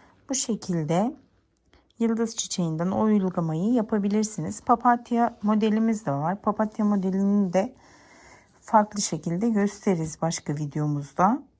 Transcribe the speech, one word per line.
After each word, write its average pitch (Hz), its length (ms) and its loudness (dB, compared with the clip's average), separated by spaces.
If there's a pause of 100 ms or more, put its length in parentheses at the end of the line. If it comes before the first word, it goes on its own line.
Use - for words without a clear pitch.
(280)
Bu 269 60 -4
şekilde 185 840 -2 (840)
yıldız 226 380 -2
çiçeğinden 170 540 -4
o 214 120 0
uygulamayı 185 720 0
yapabilirsiniz. 208 880 -2
Papatya 240 840 2
modelimiz 214 640 2
de 143 60 0
var. 160 300 -2
Papatya 214 420 -2
modelini 196 680 2
de 196 220 0 (840)
farklı 208 420 2
şekilde 170 460 -2
gösteririz 202 760 0
başka 160 320 -4
videomuzda. 151 880 0 (180)